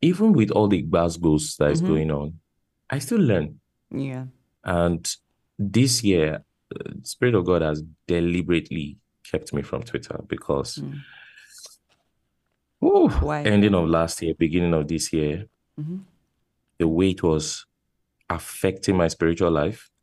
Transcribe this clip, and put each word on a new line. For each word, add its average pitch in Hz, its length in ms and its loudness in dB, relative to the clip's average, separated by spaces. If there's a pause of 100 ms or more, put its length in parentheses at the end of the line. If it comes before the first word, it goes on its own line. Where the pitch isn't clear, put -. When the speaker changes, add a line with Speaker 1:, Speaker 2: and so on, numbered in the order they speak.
Speaker 1:
even 196 320 4
with 113 200 4
all 104 160 4
the 92 160 2
gbasgbos 82 720 0
that 73 140 4
is 80 100 0
Speaker 2:
Mm-hmm. 185 100 0
Speaker 1:
going 78 180 0
on, 76 280 -6 (500)
I 143 120 -4
still 233 200 -2
learn. 90 400 0 (300)
Speaker 2:
Yeah. 131 360 -8 (380)
Speaker 1:
And 85 420 0 (520)
this 113 440 2
year, 82 400 2 (320)
uh, - 160 -12 (120)
Spirit - 320 0
of 90 100 2
God 87 160 2
has 78 220 -2 (240)
deliberately 85 920 -2 (340)
kept - 220 -6
me 73 80 -4
from 67 220 -8
Twitter - 440 -10
because - 520 -6
Speaker 2:
Mm. 143 220 -12 (1800)
Speaker 1:
whew, 359 300 4
Speaker 2:
Why? 147 320 -2
Speaker 1:
ending 101 320 4
of 82 140 2
last 82 340 0
year, 82 160 -2
beginning 85 360 2
of 76 140 0
this 80 240 -4
year, 80 340 -2 (320)
Speaker 2:
Mm-hmm. 165 200 -8 (800)
Speaker 1:
the 82 100 2
way 92 220 2
it 90 120 -6
was 78 420 -2 (640)
affecting - 680 -2
my 85 120 4
spiritual 85 420 0
life. 82 380 -2 (140)